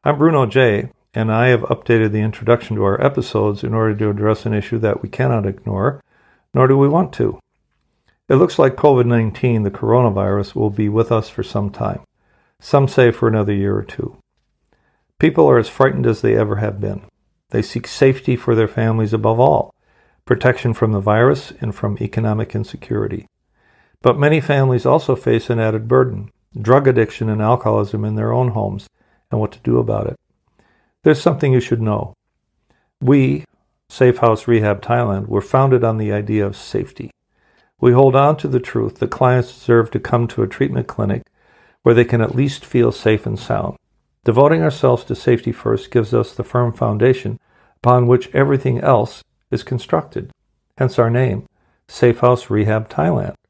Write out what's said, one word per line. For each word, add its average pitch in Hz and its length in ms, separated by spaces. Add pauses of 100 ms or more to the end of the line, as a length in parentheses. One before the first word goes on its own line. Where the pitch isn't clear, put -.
I'm 147 120
Bruno 147 280
J, 117 440 (240)
and 110 160
I 113 180
have 120 160
updated 110 500
the 107 80
introduction 110 560
to 101 80
our 101 200
episodes 107 560
in 110 120
order 110 200
to 107 160
address 104 360
an 110 80
issue 104 240
that 110 260
we 101 60
cannot 120 360
ignore, 104 560 (520)
nor 131 120
do 135 120
we 139 100
want 165 280
to. - 240 (880)
It 135 60
looks 170 220
like 135 200
covid 131 280
nineteen, 117 580
the 101 60
coronavirus, 101 880
will 110 140
be 104 180
with 110 240
us 110 160
for - 160
some 101 280
time. - 280 (600)
Some 139 260
say 123 240
for 117 160
another 107 260
year 98 220
or 101 80
two. - 320 (1040)
People 156 300
are 127 80
as 113 100
frightened 135 400
as 110 140
they 110 160
ever 107 180
have 104 240
been. 101 220 (480)
They 110 120
seek - 240
safety 135 520
for 120 180
their 110 140
families 113 420
above 113 300
all, 147 320 (500)
protection 120 500
from 107 200
the 98 80
virus 117 580
and 110 160
from 104 240
economic 107 560
insecurity. 104 680 (760)
But 127 160
many 151 220
families 135 460
also 131 320
face 117 320
an 117 100
added 110 300
burden, 127 420 (260)
drug 131 300
addiction 117 400
and 107 140
alcoholism 107 640
in 107 100
their 110 160
own 123 200
homes, 101 360 (420)
and 110 120
what 104 100
to - 80
do 120 180
about 110 300
it. - 80 (880)
There's 151 180
something 143 300
you 131 80
should 117 220
know. 107 320 (880)
We, 139 420 (460)
Safe 123 300
House 113 280
Rehab 107 340
Thailand, 107 460
were 104 140
founded 131 420
on 113 140
the 104 160
idea 104 320
of 101 100
safety. - 560 (720)
We 123 100
hold 131 240
on 143 220
to 151 100
the 131 140
truth 110 380
that 120 120
clients 127 420
deserve 117 380
to 131 80
come 120 300
to 110 140
a 101 40
treatment 127 400
clinic 104 360 (600)
where 120 100
they 117 120
can 117 160
at 110 120
least 139 300
feel 117 300
safe 110 320
and 110 120
sound. - 380 (480)
Devoting 143 380
ourselves 135 420
to - 100
safety 117 380
first - 400
gives 113 220
us 113 200
the 113 120
firm 120 260
foundation 113 640 (460)
upon 123 240
which 123 260
everything 139 460
else 123 460 (260)
is - 100
constructed, - 720 (460)
hence 131 200
our 113 120
name, 120 380 (420)
Safe 120 300
House 123 300
Rehab 107 380
Thailand. 143 480 (140)